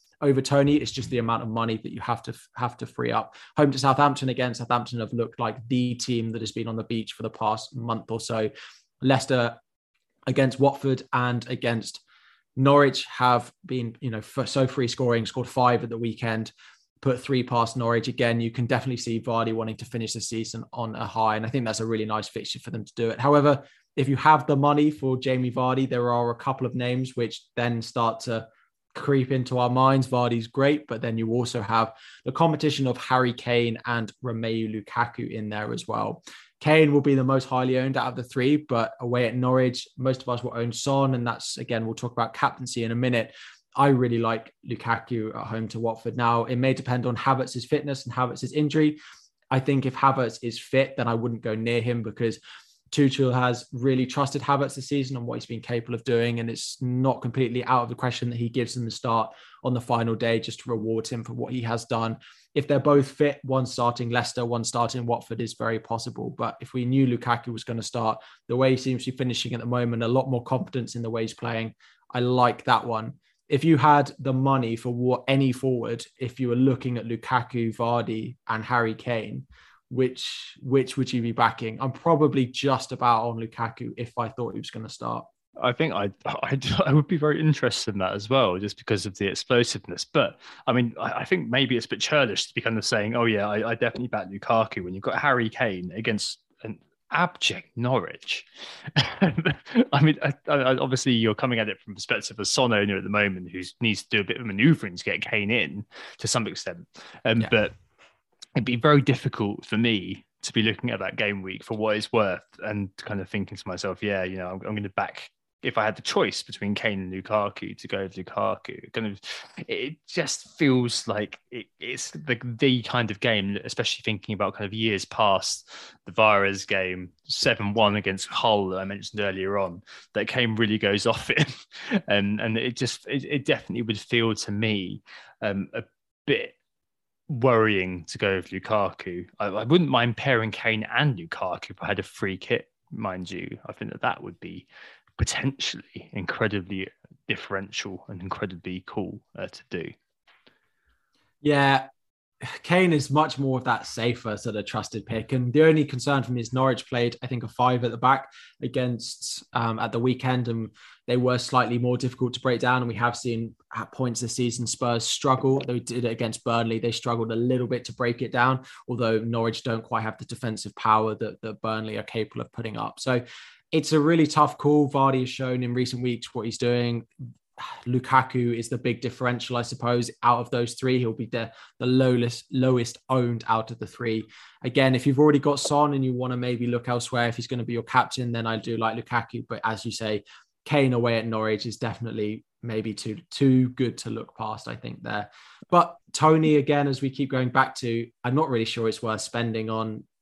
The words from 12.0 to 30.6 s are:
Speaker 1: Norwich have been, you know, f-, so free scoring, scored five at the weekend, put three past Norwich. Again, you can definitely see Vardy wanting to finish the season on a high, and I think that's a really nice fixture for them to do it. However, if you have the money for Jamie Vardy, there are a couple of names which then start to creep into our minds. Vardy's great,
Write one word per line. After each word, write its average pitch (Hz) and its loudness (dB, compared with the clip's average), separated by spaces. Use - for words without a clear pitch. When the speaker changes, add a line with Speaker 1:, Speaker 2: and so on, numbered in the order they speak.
Speaker 1:
Norwich 139 6
have 123 2
been, 120 -4
you 123 -4
know, 110 -4
f-, 117 -4
so 131 2
free 127 -2
scoring, 117 0
scored 117 -6
five 123 2
at 113 0
the 117 0
weekend, 113 -4
put 127 2
three 127 0
past 117 0
Norwich. 117 0
Again, 120 2
you 113 -2
can 117 -2
definitely 123 0
see 113 -4
Vardy 113 0
wanting 110 -4
to 113 -14
finish 113 -6
the 110 -8
season 113 -6
on 113 -6
a 113 -6
high, 110 2
and 110 -2
I 113 -6
think 123 -2
that's 107 -2
a 113 -4
really 110 -2
nice 107 -4
fixture - -10
for - -14
them 110 -8
to - -20
do 117 0
it. 113 -4
However, 143 6
if 135 2
you 135 2
have 151 6
the 147 4
money 147 4
for 131 0
Jamie 127 0
Vardy, 127 0
there 120 0
are 120 2
a 117 -6
couple 131 -2
of 127 -4
names 127 -2
which 117 -4
then 120 0
start 113 -2
to 113 -4
creep 135 2
into 127 -2
our 123 2
minds. 131 4
Vardy's 120 0
great, 147 2